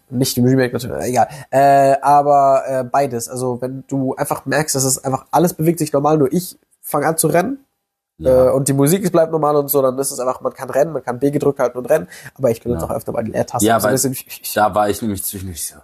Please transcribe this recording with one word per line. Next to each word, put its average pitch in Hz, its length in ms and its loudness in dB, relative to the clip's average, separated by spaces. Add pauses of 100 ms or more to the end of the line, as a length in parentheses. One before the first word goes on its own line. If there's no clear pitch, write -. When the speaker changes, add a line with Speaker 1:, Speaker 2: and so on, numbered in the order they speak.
Speaker 1:
nicht 131 280 -2
im 123 80 4
Remake 127 280 2
natürlich, 107 340 -6
egal. 120 200 2 (220)
Äh, 139 520 6
aber, 143 680 4
äh, 131 160 -2
beides. 123 440 -2
Also 123 340 -6
wenn 131 260 -10
du 131 280 -2
einfach - 300 -6
merkst, 143 300 -2
dass 135 100 0
es 131 180 -2
einfach, 131 280 -4
alles 175 220 2
bewegt 160 260 0
sich 147 140 -2
normal, 147 240 2
nur 143 140 2
ich 180 260 -4 (240)
fang 147 220 -4
an 160 140 0
zu 165 100 0
rennen, 180 380 0 (520)
Speaker 2:
Ja. 127 300 4
Speaker 1:
äh, 127 40 4
und 135 180 0
die 135 40 2
Musik 160 380 2
bleibt 160 220 2
normal 147 240 0
und 143 120 0
so, 143 120 2
dann 131 180 0
ist 139 120 -4
es 135 100 -10
einfach, 127 180 -4
man 127 140 -6
kann 127 160 -12
rennen, 147 240 0
man 131 100 -8
kann 123 160 -8
B 139 120 0
gedrückt 143 280 -2
halten 123 200 -2
und 123 80 -10
rennen, 160 200 0 (280)
aber 131 160 0
ich - 100 -4
benutze 120 240 -4
Speaker 2:
Ja. - 60 -10
Speaker 1:
auch - 40 -4
öfter - 160 -8
mal - 140 -4
die 110 60 -8
Leertaste, 123 340 -2
Speaker 2:
Ja, 226 100 4
Speaker 1:
um 220 60 0
so - 60 0
ein 127 60 2
Speaker 2:
weil 135 160 0
Speaker 1:
bisschen - 160 -8 (300)
Speaker 2:
da 104 200 2
war 104 140 2
ich 101 120 -4
nämlich 101 220 -6
zwischendurch 92 440 -10
so, - 160 -16